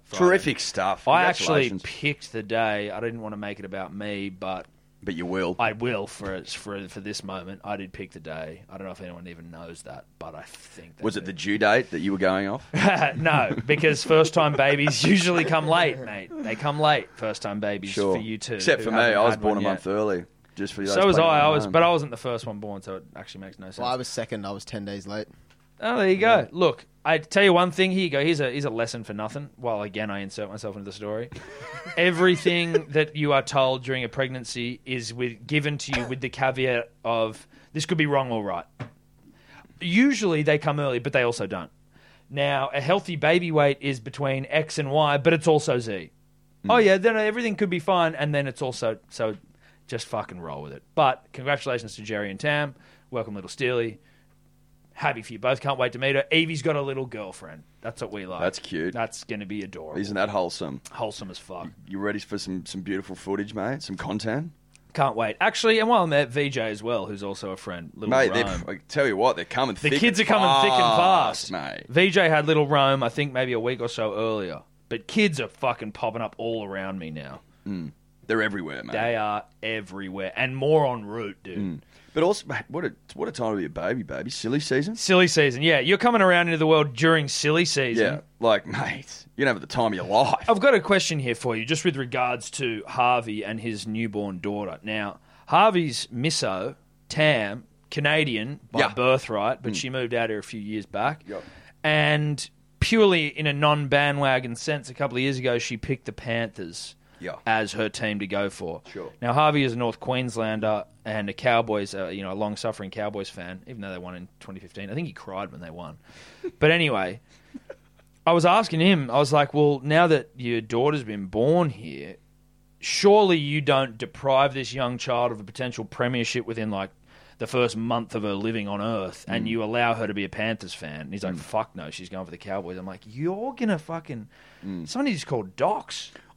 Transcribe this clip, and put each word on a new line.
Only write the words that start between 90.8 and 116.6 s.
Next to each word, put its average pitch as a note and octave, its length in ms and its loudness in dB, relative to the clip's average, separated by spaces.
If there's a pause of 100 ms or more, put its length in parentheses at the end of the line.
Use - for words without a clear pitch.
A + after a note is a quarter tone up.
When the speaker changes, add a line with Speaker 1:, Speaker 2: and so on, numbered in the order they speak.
Speaker 1:
question F3+ 380 2
here B2 160 -2
for A2+ 220 -4
you, A2 100 -4
just D#3 180 -2
with D#3+ 120 0
regards B2 560 -2
to A2+ 340 -4
Harvey A#2 580 2
and A2 140 -6
his G#2+ 300 -6
newborn G#2 500 -4
daughter. G2+ 460 -6
Now, G#2 340 -6 (300)
Harvey's F3 680 4
misso, B2 600 -2 (320)
Tam, B2+ 560 0 (260)
Canadian C#3+ 680 0 (100)
by B2 100 0
Speaker 2:
Yeah. A2 140 2
Speaker 1:
birthright, B2 640 2
but A2+ 120 -6
Speaker 2:
Mm. F#2+ 40 -4
Speaker 1:
she B2+ 140 -6
moved B2 240 -4
out A2+ 160 0
here G#2+ 80 -4
a G2 60 -8
few A2 160 -12
years G#2 260 -6
back. C3+ 400 -4
Speaker 2:
Yep. F#2+ 160 -10 (400)
Speaker 1:
And D3+ 640 2 (300)
purely F#3+ 480 6
in D3 220 -2
a C#3+ 40 2
non-bandwagon C#3+ 1000 2
sense, D3 340 -6
a B2+ 60 -14
couple C3+ 220 -2
of B2+ 60 0
years C3+ 160 0
ago, B2 200 2
she A#2+ 180 -6
picked - 280 -6
the G#2+ 80 -8
Panthers G#2+ 800 -6 (240)
Speaker 2:
Yeah. F2 180 -10 (100)
Speaker 1:
as A2 260 2
her G#2+ 160 -2
team G#2 320 -4
to G2+ 80 -6
go G2+ 220 -2
for. E2 320 -10 (100)
Speaker 2:
Sure. F2+ 180 -12 (100)
Speaker 1:
Now, A#2+ 120 -2
Harvey D3 320 4
is A#2+ 80 0
a A#2 40 -6
North A#2+ 220 -4
Queenslander A2 880 -2 (220)
and G#2+ 220 -4
a F#2+ 60 -4
Cowboys, A2 600 2
uh, F#2+ 140 -4
you G2 140 -8
know, F#2+ 100 -6
a - 20 -6
long-suffering G#2 560 -4
Cowboys G#2 380 -6
fan, F#2 380 -14
even A#2+ 160 -14
though G2 100 -10
they F2+ 60 -10
won F2+ 180 -12
in F2+ 100 -14 (140)
twenty F#2+ 180 -16
fifteen. F#2+ 320 -14
I A2+ 40 -8
think E3 120 -6
he C#3+ 60 -10
cried F#2+ 400 -10
when D2 80 -16
they E2+ 100 -14
won. D#2+ 280 -14 (440)
<laughs> F4+ 160 -10
But D3+ 120 6